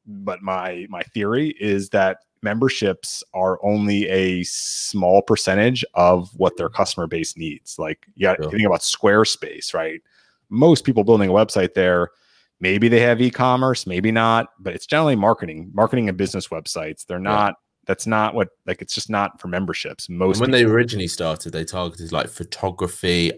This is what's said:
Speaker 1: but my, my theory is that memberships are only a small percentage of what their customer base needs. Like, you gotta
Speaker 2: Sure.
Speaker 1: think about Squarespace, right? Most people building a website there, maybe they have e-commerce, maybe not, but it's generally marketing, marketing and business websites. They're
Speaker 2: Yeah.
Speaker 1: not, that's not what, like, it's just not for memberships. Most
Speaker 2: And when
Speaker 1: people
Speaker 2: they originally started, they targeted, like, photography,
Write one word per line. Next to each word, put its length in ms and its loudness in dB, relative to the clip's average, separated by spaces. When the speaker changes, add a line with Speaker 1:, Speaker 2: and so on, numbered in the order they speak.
Speaker 1:
but 360 -10
my, 480 -6
my 140 -10
theory 560 -4
is 300 -2
that 300 2
memberships 800 -2
are 300 -2
only 460 0
a 340 0
small 800 0
percentage 600 2
of 440 4
what 200 2
their 120 -4
customer 380 -4
base 300 -6
needs. 420 -12
Like, 260 -10
you 120 -6
gotta 160 0
Speaker 2:
Sure. 80 -6
Speaker 1:
think 140 0
about 160 2
Squarespace, 920 0
right? 280 -6
Most 360 4
people 180 2
building 260 6
a 40 2
website 400 2
there, 380 2
maybe 260 4
they 140 4
have 180 4
e-commerce, 680 0
maybe 240 -2
not, 380 2
but 140 -8
it's 120 -14
generally 320 0
marketing, 560 -2
marketing 340 2
and 100 -4
business 320 -4
websites. 560 -10
They're 120 -8
Speaker 2:
Yeah. 60 -8
Speaker 1:
not, 200 0
that's 180 -4
not 300 0
what, 140 -2
like, 140 -6
it's 120 -12
just 160 -8
not 320 -4
for 60 -12
memberships. 640 -6
Most 280 0
Speaker 2:
And 40 -2
when 100 2
Speaker 1:
people 180 4
Speaker 2:
they 60 4
originally 320 0
started, 440 -6
they 140 -6
targeted, 460 -8
like, 180 -4
photography, 1080 -4